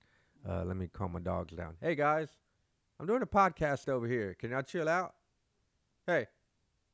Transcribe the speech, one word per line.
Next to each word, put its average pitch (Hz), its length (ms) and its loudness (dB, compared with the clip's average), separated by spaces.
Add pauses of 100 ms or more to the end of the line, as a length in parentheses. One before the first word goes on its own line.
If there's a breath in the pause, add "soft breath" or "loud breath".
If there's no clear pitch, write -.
(480 soft breath)
Uh, 90 160 -2
let 92 120 -2
me 92 160 -4
calm 90 200 -4
my 90 80 -6
dogs 87 340 -4
down. 85 260 -10
Hey, 165 140 0
guys, 151 340 2 (720)
I'm 151 60 -10
doing 240 160 2
a 196 40 0
podcast 160 640 2
over 127 180 2
here. 110 320 0
Can 117 120 -6
y'all 131 120 -2
chill 156 260 -2
out? 180 260 0 (920)
Hey, 151 200 4 (680)